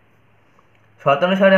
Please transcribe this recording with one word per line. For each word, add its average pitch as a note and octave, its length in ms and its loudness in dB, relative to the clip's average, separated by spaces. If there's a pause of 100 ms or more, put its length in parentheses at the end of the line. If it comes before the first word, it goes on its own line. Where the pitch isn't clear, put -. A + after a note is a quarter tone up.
(1040)
শর্তানুসারে F#3+ 540 0